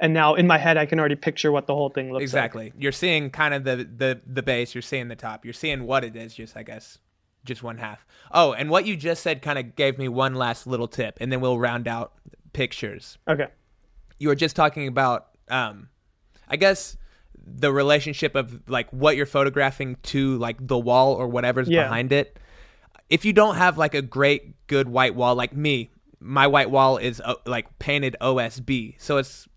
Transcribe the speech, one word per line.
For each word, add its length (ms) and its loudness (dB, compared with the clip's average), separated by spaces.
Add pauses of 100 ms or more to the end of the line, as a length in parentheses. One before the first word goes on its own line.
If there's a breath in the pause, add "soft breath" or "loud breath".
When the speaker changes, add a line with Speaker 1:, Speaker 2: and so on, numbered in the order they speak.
Speaker 1:
and 120 2
now 220 4
in 140 4
my 100 6
head 180 4
I 100 2
can 120 0
already 160 2
picture 380 -2
what 160 0
the 60 0
whole 160 -2
thing 160 -6
looks 80 -8
like." 80 -4
Speaker 2:
Exactly. 540 -4
You're 140 -4
seeing 400 -2
kind 240 0
of 80 -4
the, 340 -4
the, 300 -2
the 160 -6
base, 320 -2
you're 80 -10
seeing 240 -8
the 80 -14
top, 300 -12
you're 100 -14
seeing 320 -6
what 160 0
it 140 -10
is, 180 -16
just, 220 -18
I 80 -16
guess, 340 -20 (460)
just 180 -10
one 160 -10
half. 260 -12 (280 soft breath)
Oh, 220 4
and 160 -6
what 160 2
you 100 -4
just 260 -4
said 200 -4
kinda 200 -4
gave 340 -2
me 120 -6
one 260 -2
last 320 -4
little 220 -4
tip, 320 -6
and 100 -6
then 100 -2
we'll 200 0
round 260 -2
out 280 -6 (380)
pictures. 640 -8 (120)
Speaker 1:
Okay. 180 0 (720)
Speaker 2:
You 100 -2
were 60 2
just 220 -2
talking 320 0
about, 400 0 (200)
um, 400 -4 (600)
I 80 -4
guess, 400 2 (500)
the 260 0
relationship 600 2
of, 340 -6
like, 220 -4
what 260 2
you're 100 0
photographing 800 0
to, 340 0
like, 180 -4 (100)
the 120 2
wall 360 6
or 140 -2
whatever's 400 0
Speaker 1:
Yeah. 160 4
Speaker 2:
behind 280 -2
it. 240 2 (720 soft breath)
If 160 2
you 80 2
don't 220 6
have, 200 4
like, 180 0
a 60 -2
great, 680 0
good 220 2
white 260 2
wall, 200 2
like 200 -2
me, 360 -2 (300)
my 260 4
white 240 4
wall 260 6
is, 260 -4
uh, 120 -4 (100)
like, 340 -6
painted 440 -2
O 160 2
S 220 -4
B, 380 -4
so 200 -2
it's 280 -6 (100)